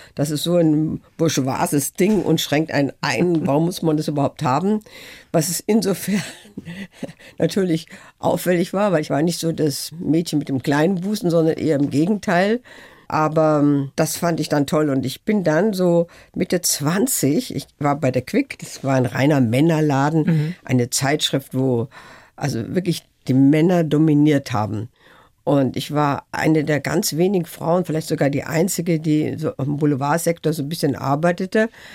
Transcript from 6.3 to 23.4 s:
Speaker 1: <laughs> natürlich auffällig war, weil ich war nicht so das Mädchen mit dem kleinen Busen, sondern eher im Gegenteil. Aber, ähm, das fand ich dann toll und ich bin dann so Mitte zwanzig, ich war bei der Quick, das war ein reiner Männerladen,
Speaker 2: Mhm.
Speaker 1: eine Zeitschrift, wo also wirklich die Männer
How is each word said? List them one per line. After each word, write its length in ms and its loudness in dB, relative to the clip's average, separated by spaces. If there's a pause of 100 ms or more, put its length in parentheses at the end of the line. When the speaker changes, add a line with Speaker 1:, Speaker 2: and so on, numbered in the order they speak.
Speaker 1:
<laughs> 560 -16
natürlich 480 0 (320)
auffällig 540 -2
war, 200 0
weil 100 2
ich 80 -8
war 120 0
nicht 160 0
so 140 -2
das 480 -4
Mädchen 400 0
mit 80 -8
dem 140 -2
kleinen 400 2
Busen, 280 -2
sondern 260 2
eher 200 0
im 140 0
Gegenteil. 720 0 (500)
Aber, 520 2
ähm, 340 2
das 220 -2
fand 200 0
ich 120 -4
dann 160 2
toll 240 0
und 160 -2
ich 160 -8
bin 200 0
dann 300 2
so 360 2 (260)
Mitte 260 -2
zwanzig, 920 0
ich 120 -6 (120)
war 180 0
bei 140 0
der 100 -2
Quick, 380 -4
das 260 -14
war 120 0
ein 100 2
reiner 340 2
Männerladen, 840 2
Speaker 2:
Mhm. 280 0 (100)
Speaker 1:
eine 260 0
Zeitschrift, 640 -2
wo 340 0 (480)
also 380 -4
wirklich 300 -2 (220)
die 80 0
Männer 480 6